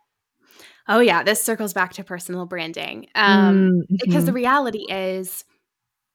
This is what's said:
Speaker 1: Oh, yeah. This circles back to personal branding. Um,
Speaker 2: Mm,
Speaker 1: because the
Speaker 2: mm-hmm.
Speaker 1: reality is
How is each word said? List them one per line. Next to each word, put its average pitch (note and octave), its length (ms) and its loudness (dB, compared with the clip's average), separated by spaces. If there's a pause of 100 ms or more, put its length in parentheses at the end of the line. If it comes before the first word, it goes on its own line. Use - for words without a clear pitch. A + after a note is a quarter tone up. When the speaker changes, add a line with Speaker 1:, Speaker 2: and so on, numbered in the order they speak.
(880)
Speaker 1:
Oh, A3 140 2
yeah. F3+ 240 2
This G#3+ 180 0
circles G#3+ 300 -6
back F#3 220 -4
to F#3+ 100 -16
personal F3+ 420 -10
branding. E3 600 -10 (100)
Um, G3 380 6 (360)
Speaker 2:
Mm, F#3 80 0
Speaker 1:
because F3 280 2
the F3 40 2
Speaker 2:
mm-hmm. G3+ 60 -2
Speaker 1:
reality B3 560 0
is F#3+ 520 -6 (720)